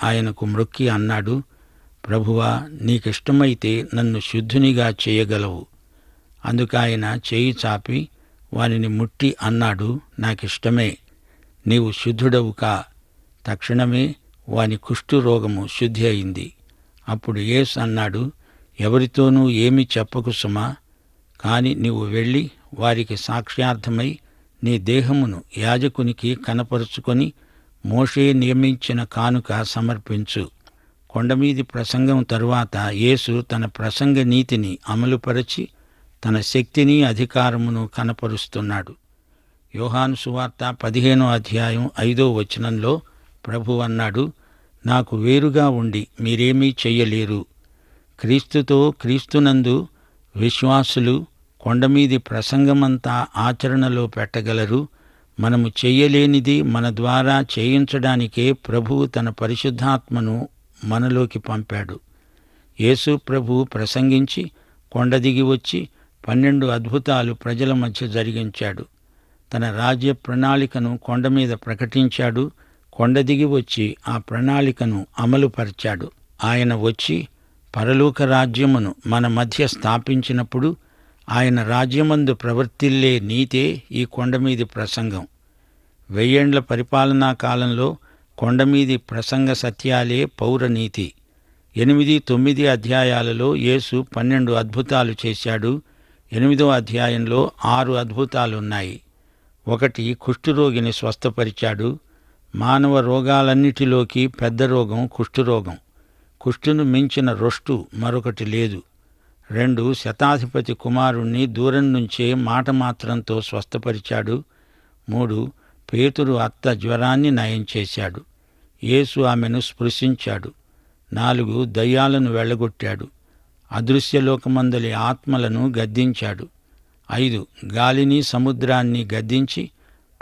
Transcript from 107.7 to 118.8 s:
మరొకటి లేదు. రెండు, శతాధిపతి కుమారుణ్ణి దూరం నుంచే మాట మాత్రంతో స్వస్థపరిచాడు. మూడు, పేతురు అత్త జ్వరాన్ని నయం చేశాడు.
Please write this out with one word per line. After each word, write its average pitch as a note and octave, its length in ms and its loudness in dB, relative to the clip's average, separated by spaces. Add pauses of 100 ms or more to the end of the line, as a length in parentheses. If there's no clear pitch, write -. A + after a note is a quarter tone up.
మరొకటి A2+ 520 -4
లేదు. G#2+ 380 -4 (680)
రెండు, A#2+ 420 0
శతాధిపతి B2+ 800 -2
కుమారుణ్ణి B2 720 -2
దూరం C3 460 0
నుంచే B2 400 -2
మాట B2+ 360 0
మాత్రంతో A#2 720 -2
స్వస్థపరిచాడు. A2 1000 -6 (640)
మూడు, A#2 420 -2 (420)
పేతురు C3+ 400 2
అత్త A#2 400 -2
జ్వరాన్ని A#2+ 580 2
నయం A2 340 -2 (120)
చేశాడు. G2 440 -6 (640)